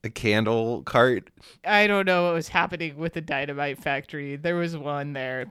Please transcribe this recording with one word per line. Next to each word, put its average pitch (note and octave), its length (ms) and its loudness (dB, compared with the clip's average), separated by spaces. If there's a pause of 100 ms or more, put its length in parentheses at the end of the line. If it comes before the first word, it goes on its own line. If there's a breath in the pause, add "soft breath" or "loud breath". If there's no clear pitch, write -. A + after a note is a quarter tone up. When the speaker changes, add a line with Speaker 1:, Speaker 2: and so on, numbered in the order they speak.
Speaker 1:
A A2 60 -6
candle A2 720 0
cart. B2+ 480 2 (340 soft breath)
Speaker 2:
I G#3 220 4
don't G3+ 220 2
know F3+ 160 4
what F3 100 2
was E3 140 -2
happening E3+ 500 -2
with E3 160 -4
the E3 80 -6
dynamite C#3+ 640 -4
factory. C#3+ 520 -6
There E3+ 200 -2
was E3+ 200 -2
one C#3+ 380 -6
there. C3 380 -6